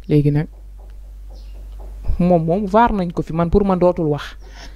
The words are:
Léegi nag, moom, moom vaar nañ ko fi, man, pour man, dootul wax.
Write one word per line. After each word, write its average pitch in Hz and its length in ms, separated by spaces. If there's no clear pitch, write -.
Léegi 147 240
nag, 151 140
moom, 175 260
moom 185 220
vaar 226 260
nañ 180 200
ko 170 100
fi, - 100
man, 170 180
pour 202 140
man, 190 140
dootul 175 300
wax. - 280